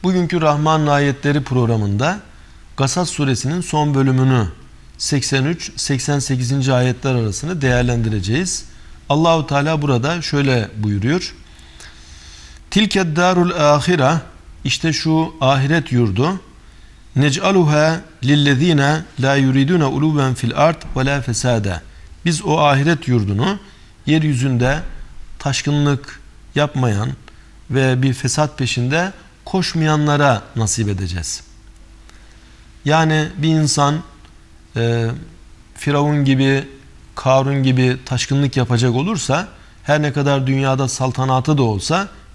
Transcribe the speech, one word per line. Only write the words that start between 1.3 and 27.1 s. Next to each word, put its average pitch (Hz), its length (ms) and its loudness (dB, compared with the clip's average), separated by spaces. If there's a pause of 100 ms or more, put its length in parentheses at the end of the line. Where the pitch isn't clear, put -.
programında 117 760 0 (560)
Gasas 147 340 -2
suresinin 139 500 -2
son 151 340 0
bölümünü, 131 540 2 (500)
seksen 135 460 -2
üç, 165 320 -4
seksen 143 420 -2
sekizinci 131 540 -2
ayetler 127 420 0
arasını 127 480 -4
değerlendireceğiz. 123 1000 0 (440)
Allahu 160 380 2
Teala 143 360 0
burada 143 400 0
şöyle 131 540 0
buyuruyor: 107 580 -2 (1400)
"Tilke 190 460 0
darul 175 340 2
ahira", 151 720 2 (420)
işte 160 280 -2
şu 160 480 -2
ahiret 139 520 0
yurdu, 123 480 0 (760)
"nec'aluha 156 840 2 (240)
lillezine 143 800 2 (180)
la 135 160 2
yuriduna 139 540 2
uluben 143 440 0
fil 117 220 -4
ard 156 260 2 (140)
ve 131 100 0
la 139 140 -2
fesada." 110 640 -2 (420)
Biz 165 200 -2
o 156 140 0
ahiret 143 500 2
yurdunu 120 500 0 (480)
yeryüzünde 139 720 0 (580)
taşkınlık 143 840 -2 (340)
yapmayan 127 540 0 (640)